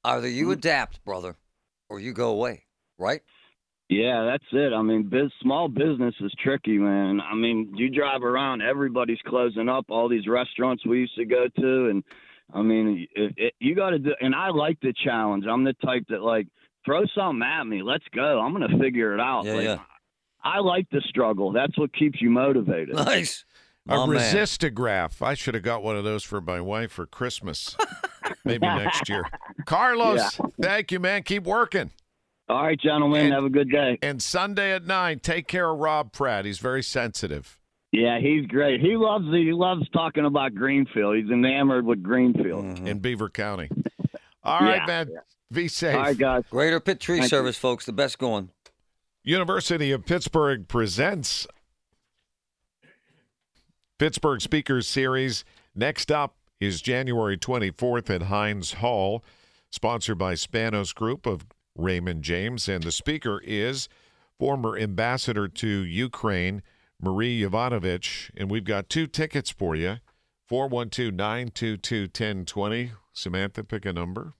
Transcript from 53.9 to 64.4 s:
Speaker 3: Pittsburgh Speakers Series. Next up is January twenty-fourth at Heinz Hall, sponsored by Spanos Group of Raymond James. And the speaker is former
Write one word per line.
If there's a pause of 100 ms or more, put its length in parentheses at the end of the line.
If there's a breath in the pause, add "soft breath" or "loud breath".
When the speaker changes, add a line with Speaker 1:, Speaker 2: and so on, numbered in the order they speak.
Speaker 3:
Pittsburgh
Speakers
Series. (320 soft breath)
Next
up (240)
is
January
twenty-fourth
at
Heinz
Hall, (460 soft breath)
sponsored
by
Spanos
Group
of (300)
Raymond
James.
And
the
speaker
is (500 soft breath)
former